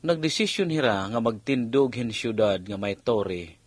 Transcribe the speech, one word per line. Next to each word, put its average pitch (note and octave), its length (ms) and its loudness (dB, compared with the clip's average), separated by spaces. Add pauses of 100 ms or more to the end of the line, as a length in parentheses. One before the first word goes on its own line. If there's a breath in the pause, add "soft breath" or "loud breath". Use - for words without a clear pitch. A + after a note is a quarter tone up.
Nagdesisyon E3 720 0
hira A2 320 2
nga A2+ 160 -2
magtindog A#2+ 720 2
hin A#2+ 160 -4
siyudad G#2+ 480 0
nga F#2+ 160 -8
may G2 240 -4
tore F#2+ 680 -2